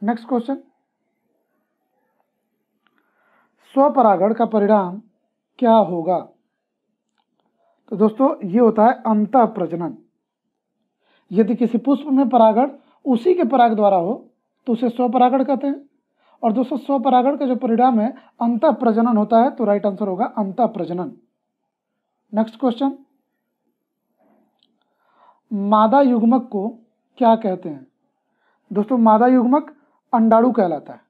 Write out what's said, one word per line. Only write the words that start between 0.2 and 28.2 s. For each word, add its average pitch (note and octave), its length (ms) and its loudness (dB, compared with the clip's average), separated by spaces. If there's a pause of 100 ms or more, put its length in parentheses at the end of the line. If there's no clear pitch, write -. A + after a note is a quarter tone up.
क्वेश्चन, B3+ 300 -4 (3250)
स्वपरागण A3+ 580 2
का A3+ 140 -2
परिणाम G3+ 540 0 (580)
क्या A3+ 140 2
होगा? F3 460 0 (1700)
तो A3+ 60 -8
दोस्तों, G#3+ 320 2 (160)
ये F#3+ 140 0
होता A3 260 4
है B3 80 4 (100)
अंतः A3 440 0
प्रजनन। E3+ 480 -8 (1400)
यदि G#3 240 0
किसी A3+ 240 0
पुष्प C#4+ 280 -2
में C4+ 220 0
परागण A#3 420 2 (340)
उसी C4 280 0
के F4+ 120 -2
पराग A#3+ 300 2
द्वारा G3+ 220 2
हो F3 160 -2 (540)
तो B3 60 -2
उसे A#3 160 -2
स्वपरागण B3 540 0
कहते C#4 240 -4
हैं। C#4 200 -8 (560)
और A3+ 100 0
दोस्तों, B3+ 240 -4
स्वपरागण B3+ 600 0
का D4 80 -6
जो B3+ 120 -2
परिणाम A#3+ 420 0
है G#3+ 100 -2 (320)
अंतः A#3+ 320 0
प्रजनन A3+ 440 0
होता G#3+ 220 2
है, B3 120 2
तो A#3 140 -6
राइट G3+ 200 0
आंसर G3+ 220 -4
होगा F#3+ 200 -4
अंतः G#3 400 -4
प्रजनन। F3 440 -8 (1200)
नेक्स्ट A3 260 -4
क्वेश्चन, C4+ 340 -2 (2500)
मादा G#3+ 500 2
युग्मक A#3+ 460 0
को G3+ 200 -6 (500)
क्या A3+ 200 2
कहते F#3 320 -8
हैं? C#3 160 -16 (840)